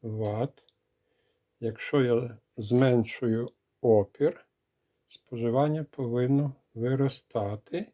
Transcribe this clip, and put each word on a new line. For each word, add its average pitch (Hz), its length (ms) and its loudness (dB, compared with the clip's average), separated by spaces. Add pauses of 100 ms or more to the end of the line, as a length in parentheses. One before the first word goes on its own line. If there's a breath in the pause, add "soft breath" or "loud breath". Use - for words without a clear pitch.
ватт. 110 640 -4 (960)
Якщо 120 420 -2
я 120 360 0 (200)
зменшую 120 920 2 (300)
опір, 113 640 2 (640)
споживання 135 760 -2
повинно 135 720 -2 (180)
виростати 127 1200 -4